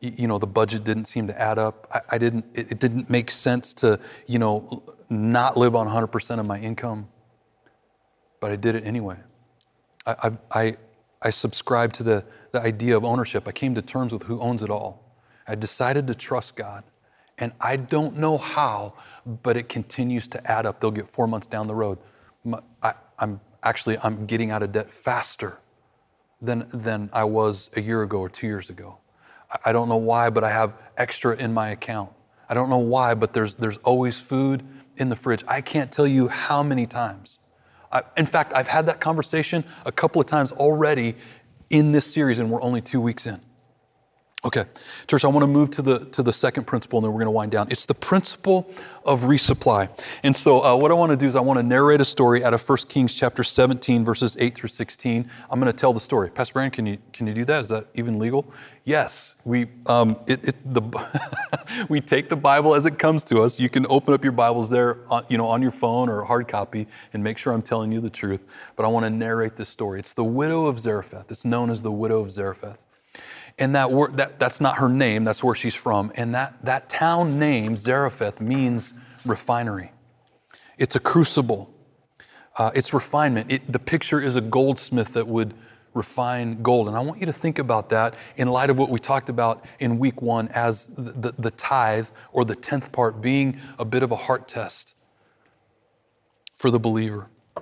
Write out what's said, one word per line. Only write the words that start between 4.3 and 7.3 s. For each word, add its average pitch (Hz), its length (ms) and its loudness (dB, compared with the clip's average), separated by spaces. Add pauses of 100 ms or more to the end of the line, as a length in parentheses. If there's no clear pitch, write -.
know, 107 420 -2 (280)
not 120 480 0
live 120 180 6
on 113 100 2
a 104 40 -6
hundred 113 180 0
percent 117 320 -6
of 107 80 -4
my 101 100 -6
income. 110 520 -8 (1300)